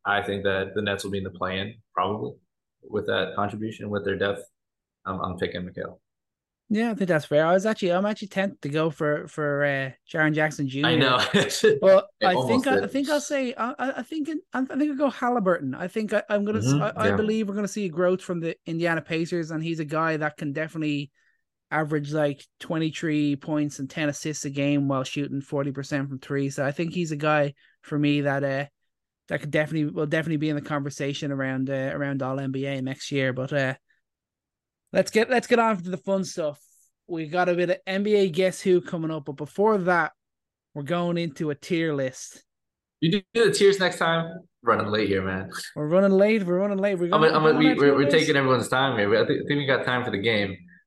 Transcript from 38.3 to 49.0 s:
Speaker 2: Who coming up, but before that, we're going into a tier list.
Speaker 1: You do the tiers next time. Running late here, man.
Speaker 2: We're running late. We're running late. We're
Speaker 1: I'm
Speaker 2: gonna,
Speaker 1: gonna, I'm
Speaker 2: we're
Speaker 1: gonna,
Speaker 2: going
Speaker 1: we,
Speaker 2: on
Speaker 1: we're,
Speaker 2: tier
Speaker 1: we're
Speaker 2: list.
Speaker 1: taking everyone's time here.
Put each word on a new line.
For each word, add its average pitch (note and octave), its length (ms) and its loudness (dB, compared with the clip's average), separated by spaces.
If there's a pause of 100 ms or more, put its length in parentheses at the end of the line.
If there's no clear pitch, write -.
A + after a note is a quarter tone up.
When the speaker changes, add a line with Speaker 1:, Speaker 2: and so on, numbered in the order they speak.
Speaker 2:
Who F3+ 220 4
coming E3 280 -4
up, D#3 140 -6
but C#3 140 -10
before G3+ 400 2
that, E3+ 340 2 (640)
we're D3 100 -8
going F3 340 -2
into E3 340 -4
a C#3+ 40 -6
tier E3 380 -2
list. - 500 -6 (560)
Speaker 1:
You E3 120 2
do G3+ 100 0 (120)
the A#3 180 4
tiers G3 280 6
next F3+ 200 0
time. E3 300 0 (320)
Running G#2+ 260 2
late G#2 200 0
here, F#2+ 160 0
man. F#2+ 260 -4 (280)
Speaker 2:
We're D3+ 100 -4
running F#3+ 240 4
late. G3+ 320 4
We're F3 160 0
running G3+ 200 -2
late. G3+ 160 0
We're F3 100 -2
Speaker 1:
I'm E3+ 60 -2
Speaker 2:
gonna, D#3 160 6
Speaker 1:
gonna, D#3 100 4
I'm D#3 60 2
Speaker 2:
we're D#3 100 6
Speaker 1:
gonna, D3+ 100 4
Speaker 2:
going - 20 8
Speaker 1:
we, D3+ 60 6
Speaker 2:
on - 60 2
Speaker 1:
we're, C3+ 80 4
Speaker 2:
tier C#3 100 6
Speaker 1:
we're C#3+ 160 4
Speaker 2:
list. E3 60 6
Speaker 1:
taking D#3 180 4
everyone's B2+ 320 2
time C3 300 0
here. G2+ 120 2